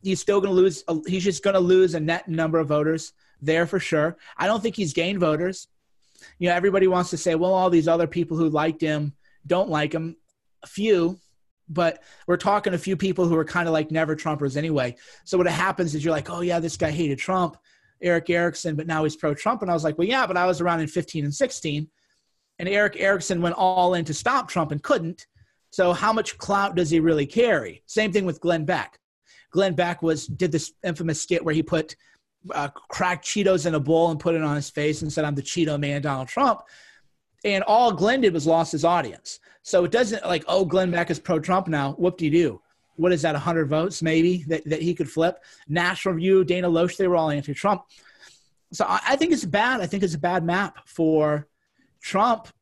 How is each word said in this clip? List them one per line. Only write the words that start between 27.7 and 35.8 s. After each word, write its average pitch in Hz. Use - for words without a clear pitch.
Same 214
thing 196
with 165
Glenn 165
Beck. 143
Glenn 185
Beck 175
was, 160
did 160
this 160
infamous 165
skit 170
where 160
he 160
put 156
uh, 143
cracked -
Cheetos 185
in 165
a 151
bowl 165
and 151
put 165
it 160
on 147
his 143
face 151
and 151
said, 151
"I'm 147
the 139
Cheeto 151
man, 143